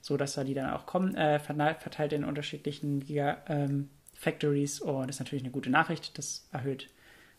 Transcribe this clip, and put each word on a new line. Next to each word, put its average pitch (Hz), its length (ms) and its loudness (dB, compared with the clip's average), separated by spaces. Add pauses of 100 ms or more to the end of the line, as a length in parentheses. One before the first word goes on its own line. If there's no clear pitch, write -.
so - 160 0
dass 139 180 0
da 139 80 -2
die 135 120 0
dann 135 160 0
auch - 160 -4
kommen, 185 280 2
äh, 151 240 6
verna-, 147 380 2
verteilt - 380 -2
in 143 100 0
unterschiedlichen 143 760 -2
Giga-, 143 380 0 (120)
ähm, 143 420 0 (220)
Factories. 143 680 0
Und 135 260 0
das 143 100 -6
ist - 40 -8
natürlich 131 240 -4
eine 127 80 -6
gute 127 180 -2
Nachricht. 156 480 2
Das - 320 -10
erhöht 131 380 -4 (500)